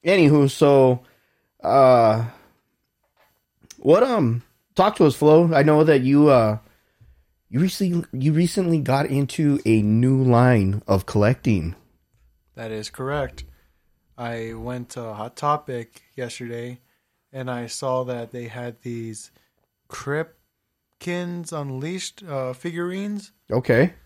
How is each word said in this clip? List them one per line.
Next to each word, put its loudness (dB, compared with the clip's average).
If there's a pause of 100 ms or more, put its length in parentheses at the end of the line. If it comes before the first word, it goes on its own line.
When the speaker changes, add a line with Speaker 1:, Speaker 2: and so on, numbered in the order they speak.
Speaker 1:
anywho, 4
so, 4 (600)
uh, 4 (1500)
what, 2
um, 0 (340)
talk 2
to 6
us, 4
Flo. 4
I 4
know 4
that 4
you, 4
uh, 4 (920)
you -4
recently, -2
you -2
recently 0
got -2
into -2
a 2
new 2
line 2
of 0
collecting. -2 (800)
Speaker 2:
That -12
is -12
correct. -8 (720)
I -10
went -10
to -12
Hot -12
Topic -6 (140)
yesterday, -12 (520)
and -12
I -10
saw -6
that -10
they -14
had -14
these -12 (600)
Kripkins -12
Unleashed, -10
uh, -8
figurines. -8 (200)
Speaker 1:
Okay. 2 (120)